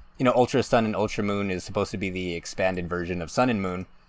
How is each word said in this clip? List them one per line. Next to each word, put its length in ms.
you 60
know, 120
Ultra 260
Sun 220
and 100
Ultra 300
Moon 260
is 140
supposed 260
to 80
be 120
the 240
expanded 540
version 320
of 100
Sun 200
and 100
Moon, 260